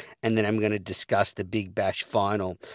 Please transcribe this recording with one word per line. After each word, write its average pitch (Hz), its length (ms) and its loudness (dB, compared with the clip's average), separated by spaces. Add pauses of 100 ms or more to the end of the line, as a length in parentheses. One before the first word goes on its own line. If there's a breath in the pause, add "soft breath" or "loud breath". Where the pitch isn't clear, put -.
(200 loud breath)
and 113 160 2
then 107 80 4
I'm 107 140 2
gonna 107 220 0
discuss 98 520 0
the 104 120 -6
Big 95 300 -4
Bash 95 280 0
final. 98 560 0 (160 loud breath)